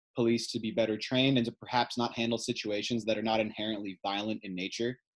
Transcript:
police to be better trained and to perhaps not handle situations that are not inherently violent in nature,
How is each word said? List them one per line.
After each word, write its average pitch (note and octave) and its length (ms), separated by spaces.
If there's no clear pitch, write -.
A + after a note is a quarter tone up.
police A#2 380
to A2+ 80
be A2 100
better G#2+ 260
trained C3 420
and A2+ 80
to A2+ 60
perhaps A#2+ 460
not A#2+ 180
handle A#2 220
situations G#2+ 680
that G#2+ 120
are G#2+ 40
not A2 180
inherently G#2+ 640
violent G#2 400
in F#2+ 100
nature, G#2+ 420